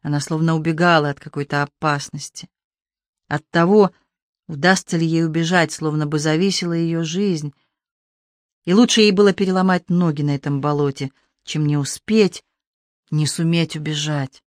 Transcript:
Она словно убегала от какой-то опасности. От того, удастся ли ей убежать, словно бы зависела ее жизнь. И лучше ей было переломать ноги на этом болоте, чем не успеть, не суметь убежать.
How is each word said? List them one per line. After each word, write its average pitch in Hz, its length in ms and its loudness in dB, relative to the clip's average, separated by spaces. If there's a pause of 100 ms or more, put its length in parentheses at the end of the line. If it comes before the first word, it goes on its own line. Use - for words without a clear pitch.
Она 147 180 -4
словно 160 340 -2
убегала 160 560 2
от 143 100 -10
какой-то 143 420 -6
опасности. - 840 -6 (800)
От - 220 -6
того, 185 400 4 (560)
удастся 175 500 0
ли 165 100 2
ей 165 180 0
убежать, 165 480 0
словно 151 340 -4
бы 147 120 -4
зависела 170 540 0
ее 165 300 -2
жизнь. 165 500 -4 (1120)
И 170 80 0
лучше 220 300 4
ей 208 100 6
было 202 200 4
переломать 185 580 0
ноги 170 320 2
на 143 120 0
этом 143 260 -4
болоте, 143 520 -2 (320)
чем 151 220 -2
не 147 100 0
успеть, 185 680 0 (680)
не 151 160 0
суметь 165 500 -2
убежать. 147 720 -6